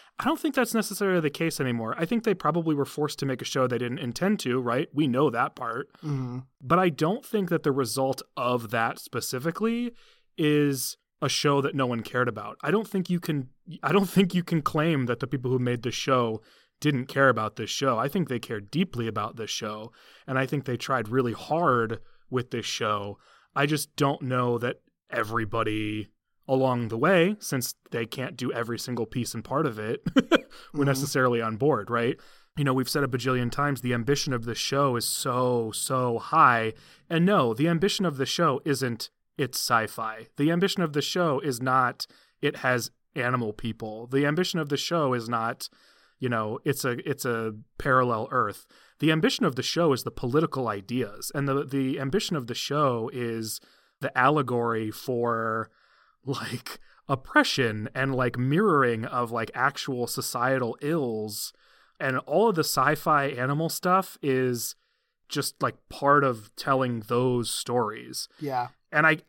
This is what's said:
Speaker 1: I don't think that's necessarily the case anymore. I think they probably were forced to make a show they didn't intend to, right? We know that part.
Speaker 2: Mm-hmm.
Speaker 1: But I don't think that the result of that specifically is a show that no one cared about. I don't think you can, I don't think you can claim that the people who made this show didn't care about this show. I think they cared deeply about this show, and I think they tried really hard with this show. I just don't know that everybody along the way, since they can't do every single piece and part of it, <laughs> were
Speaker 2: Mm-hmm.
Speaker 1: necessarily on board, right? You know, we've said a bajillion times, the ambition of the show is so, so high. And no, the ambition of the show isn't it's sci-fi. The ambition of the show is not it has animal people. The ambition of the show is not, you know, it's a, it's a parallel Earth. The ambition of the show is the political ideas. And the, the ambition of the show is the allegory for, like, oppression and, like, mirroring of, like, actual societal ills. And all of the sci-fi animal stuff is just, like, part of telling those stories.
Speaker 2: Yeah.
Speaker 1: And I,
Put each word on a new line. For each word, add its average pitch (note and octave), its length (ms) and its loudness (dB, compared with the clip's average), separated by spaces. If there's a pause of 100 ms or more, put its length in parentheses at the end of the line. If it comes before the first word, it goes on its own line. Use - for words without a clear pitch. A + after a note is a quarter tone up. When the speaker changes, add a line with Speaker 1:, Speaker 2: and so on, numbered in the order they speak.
(180)
Speaker 1:
I - 60 -4
don't D4 160 0
think D4+ 140 -2
that's A#3+ 200 0
necessarily G3 460 0
the D3+ 100 2
case E3 300 -2
anymore. A#2 380 -2
I E3 80 0
think A3+ 180 0
they G#3 100 2
probably D#3+ 400 0
were C#3 120 0
forced D3 340 -4
to C#3+ 60 -2
make C3 160 -4
a - 20 -8
show C3 220 0
they A#2+ 120 0
didn't B2 200 -4
intend F#3 420 -2
to, B2+ 200 0
right? A#2+ 320 0
We D3+ 140 2
know C3 240 4
that A#2+ 240 -2
part. A#2 440 -8
Speaker 2:
Mm-hmm. C3 400 -4 (220)
Speaker 1:
But C3+ 180 4
I F#3 100 6
don't E3 360 0
think G3 260 -2
that E3 140 0
the D3 80 4
result C3+ 500 0 (140)
of B2 340 0
that A#2 280 0
specifically G#3 920 -4 (460)
is D3 580 2 (260)
a C#3+ 60 2
show C#3+ 320 2
that C#3 140 -2
no C3+ 100 0
one B2 180 0
cared B2 260 0
about. G#2+ 340 -6
I C#3+ 80 -2
don't G3+ 180 0
think F#3 220 -2
you F3 100 0
can, D3 300 -4 (320)
I C#3+ 100 2
don't G3 160 4
think F#3 260 4
you F3 80 2
can E3 200 0
claim D#3 420 2
that A#2+ 160 0
the C3+ 60 -4
people B2 240 -2
who B2+ 80 4
made B2 240 0
this A2+ 120 -4
show A#2+ 460 2 (400)
didn't C3+ 280 2
care C#3 200 4
about A2 280 0
this G#2+ 120 -6
show. C3 300 0
I B2 100 0
think E3+ 220 0
they B2 80 -2
cared G#2 320 -10
deeply D3 360 -2
about G#2 300 -4
this A2 140 -8
show, A2 420 -8 (340)
and C3 120 -2
I C3+ 80 2
think C#3 180 -2
they B2 140 -2
tried A#2+ 320 -2
really B2 240 2
hard B2 640 0 (300)
with A#2+ 220 -4
this A#2 120 -4
show. G#2 540 -4 (360)
I C#3+ 120 2
just D3 300 -2
don't C#3+ 260 0
know B2 340 0
that A#2+ 240 -4 (300)
everybody G#2+ 960 -2 (400)
along B2+ 400 2
the A2+ 100 -4
way, F3+ 400 4
since - 360 -4 (160)
they A#2 160 -4
can't B2 300 -8
do B2+ 160 -4
every A#2 260 -4
single A#2 280 -4
piece - 280 -4
and A#2 100 -8
part D3+ 220 0
of A2 120 -6
it, G#2+ 300 -4
<laughs> - 80 -2
were - 240 4 (320)
Speaker 2:
Mm-hmm. D3 120 0
Speaker 1:
necessarily C3 580 2
on A2 140 -4
board, A#2+ 340 0
right? A#2+ 280 0 (380)
You D3 80 0
know, C3+ 100 4
we've C3 140 0
said C#3+ 160 0
a C3 40 0
bajillion B2 440 0
times, C#3+ 300 -2
the B2 120 0
ambition C3 380 0
of A#2 140 -4
the A#2 80 -4
show C#3 420 0
is A2+ 80 -2
so, B2 680 0
so B2+ 460 -2
high. A#2+ 540 4 (380)
And E3 160 4
no, D#3 280 4
the C#3 140 2
ambition F#3 380 0
of D3 100 -2
the C3 100 0
show E3 380 2
isn't B2+ 460 -2 (280)
it's B2+ 200 -4
sci-fi. A2+ 680 -2 (100)
The D3 140 2
ambition F3+ 320 2
of D#3 100 0
the C#3+ 80 0
show D#3+ 400 0
is B2+ 220 -4
not B2+ 440 2 (360)
it C#3+ 140 0
has B2 340 0 (240)
animal B2 380 0
people. A2 560 -8
The C#3 180 2
ambition F3 320 0
of D#3 100 -2
the C#3+ 80 -2
show C#3+ 380 0
is A2+ 140 -4
not, A#2 400 -4 (500)
you B2+ 100 -2
know, A2 360 -2
it's C#3 200 0
a, B2 240 -2
it's C3+ 160 -4
a A2+ 300 -2 (240)
parallel B2 540 2
Earth. A2 340 -2 (320)
The D3+ 140 4
ambition F#3+ 340 2
of C#3 80 0
the B2 80 -2
show E3 300 2
is B2+ 100 -2
the A#2 80 -8
political C3+ 580 0
ideas. G#2 680 -6
And C#3+ 140 -2
the, C#3 160 0
the C3+ 360 -2
ambition D3 360 -2
of B2 120 -4
the A#2+ 60 -6
show C3 600 -2
is A2+ 460 -6 (400)
the - 180 -4
allegory A#2+ 720 2
for, A2+ 800 -2 (560)
like, - 520 -8 (300)
oppression A#2 880 0
and, C3+ 200 -2
like, B2 240 0
mirroring C3+ 680 2
of, B2 240 -2
like, A2+ 240 -4
actual B2+ 520 -2
societal B2+ 760 -2
ills. A#2 720 -4 (440)
And C3 200 0
all F#3 320 4
of G3 60 2
the D#3 80 4
sci-fi D3 640 2
animal C#3+ 420 -2
stuff F#3 520 0
is C3 520 0 (560)
just, - 320 -4
like, B2+ 140 0 (120)
part C#3+ 360 4
of A2+ 320 -2
telling C3 520 0
those B2 420 2
stories. B2 800 -4 (100)
Speaker 2:
Yeah. B2+ 300 -4 (240)
Speaker 1:
And D#3 140 4
I, D#3 120 4 (100)